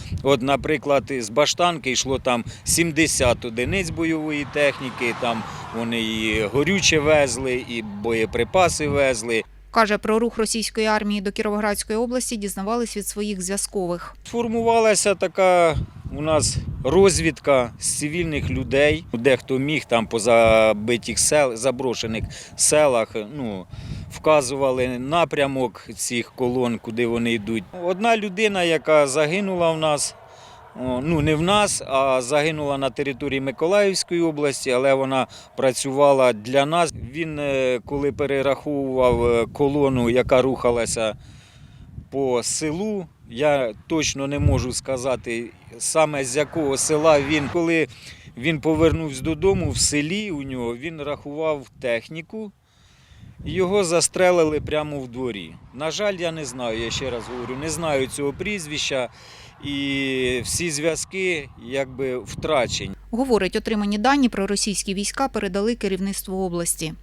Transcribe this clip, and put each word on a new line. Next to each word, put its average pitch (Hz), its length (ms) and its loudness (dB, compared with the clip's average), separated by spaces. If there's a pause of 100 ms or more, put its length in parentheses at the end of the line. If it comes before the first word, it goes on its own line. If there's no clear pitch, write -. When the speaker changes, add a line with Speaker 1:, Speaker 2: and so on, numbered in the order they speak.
(220)
Speaker 1:
от, 135 200 2
наприклад, 139 800 0
з 110 80 -6
Баштанки 147 640 0
йшло 127 280 -2
там 120 260 0 (200)
сімдесят 147 800 2
одиниць 127 460 -2
бойової 156 600 -4
техніки, 131 680 0
там 117 220 -2 (360)
вони 117 240 -2
і 110 440 0
горюче 151 520 2
везли, 135 720 2
і 117 140 -4
боєприпаси 113 1040 0
везли. 120 540 0 (280)
Speaker 2:
Каже, 214 280 2
про 214 200 0
рух 226 200 -2
російської 220 480 -2
армії 208 340 0
до 196 120 -4
Кіровоградської 214 640 -2
області 240 380 -2
дізнавались 202 600 -4
від 202 100 -8
своїх 208 360 -6
зв'язкових. 180 760 -6 (100)
Speaker 1:
Сформувалася 226 880 2
така 180 640 4 (360)
у 139 80 -6
нас 151 360 2 (280)
розвідка 147 960 4
з - 180 -4
цивільних 151 520 -2
людей. 135 600 2
Дехто 127 460 2
міг 147 260 -2
там 113 220 2
по 113 120 -2
забитих 110 1000 4
сел-, 139 380 2
заброшених 120 680 -2 (320)
селах, 139 520 4 (280)
ну, 104 300 -8 (460)
вказували 135 760 2 (100)
напрямок 139 1000 -2
цих - 360 -4
колон, 123 460 0
куди 117 280 -2
вони 117 260 0
йдуть. 113 320 -2 (200)
Одна 196 320 0
людина, 202 460 -2
яка 156 440 4
загинула 165 640 0
в 160 60 -2
нас, 151 360 0 (640)
о, 127 220 -4
ну, 160 180 0
не 156 140 2
в 151 80 0
нас, 202 440 2
а 135 360 2
загинула 147 560 0
на 135 120 0
території 135 500 -4
Миколаївської 175 800 0
області, 147 500 0
але 131 240 4
вона 135 320 0 (300)
працювала 135 760 4
для 123 340 2
нас. 165 260 0 (200)
Він, 156 260 -6
е, 131 480 0
коли 143 260 -2
перераховував, 135 1120 2
е, 117 260 4
колону, 139 580 2
яка 123 320 4
рухалася 117 760 0 (920)
по 127 320 0
селу, 180 640 -4 (240)
я 131 420 0 (140)
точно 139 400 -2
не 143 120 -4
можу 131 340 2
сказати, 120 800 -4 (280)
саме 151 460 0
з 127 120 -4
якого 147 400 0
села 151 440 4
він. 143 320 0
Коли 165 360 0 (480)
він 147 240 -2
повернувся 156 600 2
додому, 165 480 0
в 123 80 -4
селі 170 520 0
у 147 120 -6
нього 127 340 -4
він 156 260 -10
рахував 147 640 -4 (140)
техніку, 160 720 -6 (920)
його 185 400 0
застрелили 170 760 2
прямо 151 400 -4
в 127 80 -10
дворі. 113 460 -8 (200)
На 147 160 -4
жаль, 196 280 -2
я 170 140 -2
не 160 120 -8
знаю, 120 340 -6
я 117 120 -4
ще 131 200 -6
раз 120 120 -6 (140)
говорю, 123 260 -8
не 160 80 -4
знаю 151 360 0
цього 143 260 -4
прізвища, 151 760 -4 (560)
і 135 800 -2
всі 170 260 -4
зв'язки 160 800 -4 (180)
якби 131 520 -4
втрачені. 113 720 -2 (200)
Speaker 2:
Говорить, 220 460 0
отримані 208 420 -2
дані 262 300 4
про 196 180 -4
російські 202 480 -2
війська 202 340 -2
передали 202 460 -2
керівництву 190 720 -4
області. 170 560 -4